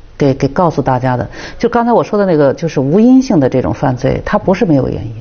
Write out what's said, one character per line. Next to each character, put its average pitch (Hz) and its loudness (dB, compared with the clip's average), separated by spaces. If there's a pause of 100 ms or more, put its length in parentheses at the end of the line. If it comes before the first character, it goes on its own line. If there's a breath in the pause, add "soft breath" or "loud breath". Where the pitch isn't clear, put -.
(180)
给， 139 2
给 135 -2
告 165 0
诉 147 -2
大 131 -2
家 127 -2
的。 123 -6 (320 loud breath)
就 233 0
刚 233 0
才 240 0
我 208 4
说 208 -4
的 202 2
那 175 2
个， 139 4
就 165 -6
是 156 -4
无 139 2
因 254 6
性 214 2
的 131 2
这 131 0
种 - -2
犯 135 -2
罪， 131 -2
它 - -2
不 190 0
是 190 -2
没 165 2
有 127 0
原 101 -6
因， 113 -10